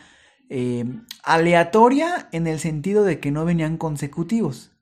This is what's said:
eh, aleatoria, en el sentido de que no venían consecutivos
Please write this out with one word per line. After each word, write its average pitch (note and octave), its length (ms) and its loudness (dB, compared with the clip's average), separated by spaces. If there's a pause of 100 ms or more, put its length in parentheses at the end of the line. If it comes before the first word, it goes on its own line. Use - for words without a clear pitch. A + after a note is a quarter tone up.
(480)
eh, B2 380 -4 (360)
aleatoria, A3 1080 2
en E3 160 -4
el D#3 120 -4
sentido E3+ 440 0
de F3 160 0
que C#3+ 120 -4
no D#3 120 -2
venían E3 320 0
consecutivos D#3+ 960 -6 (100)